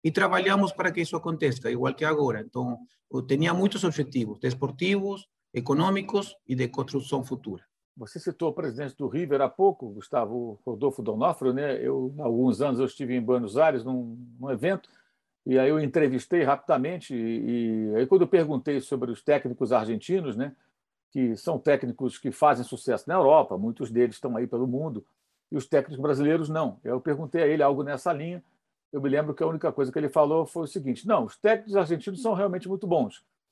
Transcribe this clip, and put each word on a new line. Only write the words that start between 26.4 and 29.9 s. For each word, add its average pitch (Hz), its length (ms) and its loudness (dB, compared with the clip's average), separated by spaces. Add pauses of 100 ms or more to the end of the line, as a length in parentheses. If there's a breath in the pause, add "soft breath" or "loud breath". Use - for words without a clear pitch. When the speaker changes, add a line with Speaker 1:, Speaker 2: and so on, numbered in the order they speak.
Speaker 2:
não. 156 360 -4
Eu 127 180 -2
perguntei 156 420 -2
a 147 40 4
ele 151 140 2
algo 143 220 4
nessa 143 300 -2
linha, 165 280 -8 (500)
eu 147 100 -6
me 139 80 0
lembro 151 240 0
que - 80 -6
a 160 60 2
única 160 240 -2
coisa 131 200 0